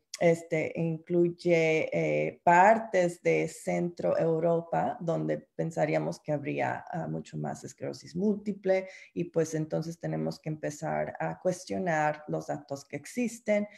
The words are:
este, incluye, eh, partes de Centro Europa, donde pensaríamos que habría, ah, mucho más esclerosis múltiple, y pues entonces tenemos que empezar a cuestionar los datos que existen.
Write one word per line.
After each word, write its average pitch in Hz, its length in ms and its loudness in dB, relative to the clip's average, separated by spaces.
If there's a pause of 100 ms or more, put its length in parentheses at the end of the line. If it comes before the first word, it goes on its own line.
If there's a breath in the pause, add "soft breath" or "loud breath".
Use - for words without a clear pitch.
(180)
este, 165 580 2
incluye, 165 1160 2
eh, 156 520 0
partes 185 800 6
de 160 260 2
Centro 175 720 -2
Europa, 165 840 0
donde 156 380 -2
pensaríamos 160 800 -2
que 151 120 -6
habría, 135 580 -4
ah, 160 180 -6
mucho 156 300 -8
más 147 260 -6
esclerosis 139 500 -12
múltiple, 190 760 0 (260 loud breath)
y 180 100 -4
pues 156 300 -2
entonces 160 440 -4
tenemos 156 400 -6
que 156 120 -8
empezar 151 680 -6
a 165 200 -6
cuestionar 175 880 -2
los 160 200 -6
datos 143 360 -8
que - 120 -10
existen. 208 680 -2 (120)